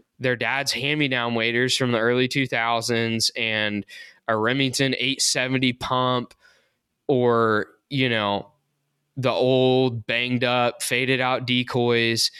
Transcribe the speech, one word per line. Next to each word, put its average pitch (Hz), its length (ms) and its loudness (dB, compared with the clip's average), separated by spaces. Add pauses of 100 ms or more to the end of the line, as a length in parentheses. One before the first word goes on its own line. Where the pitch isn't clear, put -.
(200)
their 127 160 -2
dad's 127 360 -4
hand-me-down 127 640 -2
waders 117 420 0
from 123 160 0
the 120 60 2
early 123 320 2
two 135 160 -2
thousands 117 880 -2
and 107 500 -2 (420)
a 110 100 0
Remington 131 600 0
eight 131 220 -4
seventy 131 520 0
pump 127 600 -2 (720)
or, 117 600 2 (220)
you 131 180 0
know, 104 440 -2 (640)
the 123 140 0
old 127 760 2
banged 123 380 -2
up, 123 360 0
faded 127 380 0
out 127 260 -2
decoys. 120 960 0